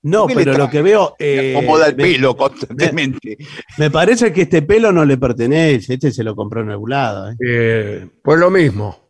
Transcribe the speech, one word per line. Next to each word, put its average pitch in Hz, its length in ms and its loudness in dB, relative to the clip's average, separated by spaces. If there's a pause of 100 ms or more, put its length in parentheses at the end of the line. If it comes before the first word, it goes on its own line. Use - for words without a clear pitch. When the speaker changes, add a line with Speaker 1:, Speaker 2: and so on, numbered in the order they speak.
Speaker 1:
No, 180 200 0
Speaker 2:
¿Por 240 100 2
qué 254 40 -2
le 202 60 2
Speaker 1:
pero 139 120 2
lo 135 120 2
Speaker 2:
toca? 120 60 -8
Speaker 1:
que 147 100 0
veo, 190 380 2
Speaker 2:
Le 135 340 -2
Speaker 1:
eh, 135 40 -2
Speaker 2:
acomoda 151 300 2
el 143 80 0
Speaker 1:
me, 135 80 0
Speaker 2:
pelo 135 300 2
Speaker 1:
me, 117 40 -6
Speaker 2:
constantemente. 135 1000 -4 (400)
Speaker 1:
me 151 140 0
parece 208 420 2
que 180 100 2
este 160 180 2
pelo 208 300 2
no 170 140 4
le 139 120 2
pertenece. 127 800 0
Este 131 160 -2
se 117 120 -6
lo 110 120 -6
compró 107 260 -8
en 107 100 -8
algún 104 180 -10
lado, 107 420 -4
¿eh? 117 40 -12 (100)
Speaker 3:
Eh, 113 640 -2 (140)
pues 156 160 2
lo 180 100 4
mismo. 107 600 -2